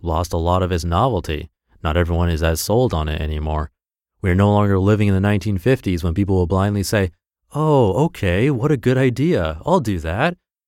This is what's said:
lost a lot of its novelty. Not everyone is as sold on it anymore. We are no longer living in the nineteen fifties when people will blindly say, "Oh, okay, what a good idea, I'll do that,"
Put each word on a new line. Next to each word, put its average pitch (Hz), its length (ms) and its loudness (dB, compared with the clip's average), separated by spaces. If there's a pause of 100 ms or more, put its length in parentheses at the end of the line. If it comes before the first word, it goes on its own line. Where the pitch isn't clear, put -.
lost 85 300 -4
a 87 60 -2
lot 87 220 0
of 90 120 -2
its 85 120 -2
novelty. 87 680 -2 (340)
Not 78 120 -2
everyone 87 320 2
is 80 140 0
as 82 180 0
sold 113 320 0
on 78 160 -2
it 78 120 -4
anymore. 78 500 -4 (520)
We 98 80 0
are 90 40 2
no 101 160 4
longer 104 260 2
living 101 300 2
in 98 80 2
the 95 60 2
nineteen 104 360 0
fifties 92 460 0
when 85 120 -2
people 98 200 0
will 90 140 2
blindly 98 340 0
say, 95 300 -2 (420)
"Oh, 143 380 4 (140)
okay, 104 440 0
what 139 220 0
a 143 40 0
good 123 220 0
idea, 123 680 0
I'll 180 140 2
do 104 220 -4
that," 107 360 -2 (320)